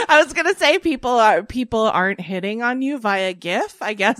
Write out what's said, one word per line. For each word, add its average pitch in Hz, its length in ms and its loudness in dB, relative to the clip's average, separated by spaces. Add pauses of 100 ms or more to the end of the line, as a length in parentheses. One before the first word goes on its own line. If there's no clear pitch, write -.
I 302 120 6
was 277 120 -2
gonna 330 220 0
say 311 240 2
people 262 320 -2
are, 214 300 4
people 233 380 -4
aren't 196 400 0
hitting 190 420 -6
on 247 200 -2
you 277 160 -2
via 196 340 -2
gif. 180 500 -4
I 208 120 -4
guess 208 260 0